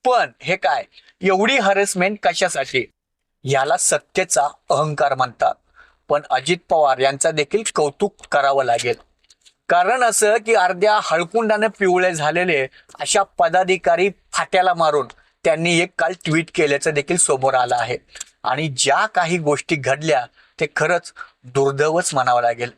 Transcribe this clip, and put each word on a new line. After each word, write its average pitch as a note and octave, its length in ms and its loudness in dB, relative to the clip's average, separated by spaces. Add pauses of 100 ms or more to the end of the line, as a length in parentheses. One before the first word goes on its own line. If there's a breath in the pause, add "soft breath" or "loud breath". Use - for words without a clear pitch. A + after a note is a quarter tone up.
पण G#3+ 260 2 (100)
हे E3+ 140 -4
काय, D3+ 280 -2 (380 soft breath)
एवढी G3 360 2
हॅरेसमेंट G3 640 0
कशासाठी? D#3 640 -2 (580)
याला C#3 340 0
सत्तेचा D#3 720 -2 (220)
अहंकार D3 460 0
म्हणतात. B2+ 380 -2 (560 soft breath)
पण D3 200 2
अजित C#3 280 0 (120)
पवार D3 280 2
यांचा C#3 340 0
देखील D#3 320 -2 (120)
कौतुक - 400 -2 (160)
करावं C#3 320 2
लागेल. A#2+ 300 0 (760)
कारण F#3+ 340 2
असं A3 340 2
की A3 160 0
अर्ध्या G3 500 2
हळकुंडाने G#3 640 0
पिवळे F#3 460 0
झालेले D#3 540 0 (320 soft breath)
अशा G3 240 0
पदाधिकारी F3+ 840 0 (220)
फाट्याला F3+ 420 0
मारून D3+ 340 0 (360 soft breath)
त्यांनी E3 360 2
एक E3+ 180 -2
काल E3+ 160 -2 (120)
ट्विट D#3+ 300 -2
केल्याचं D3+ 360 0
देखील D3+ 260 -2
समोर C3+ 360 0
आलं B2 220 0
आहे. A#2+ 220 -4 (460 loud breath)
आणि C#3 240 -2
ज्या C#3 380 0
काही F3+ 320 -2
गोष्टी D3 380 -2
घडल्या C#3 500 -2 (340 soft breath)
ते D#3+ 60 0 (100)
खरंच E3+ 380 -2 (300 loud breath)
दुर्दैवच C#3 680 0
म्हणावं B2+ 280 2
लागेल. A#2+ 360 -2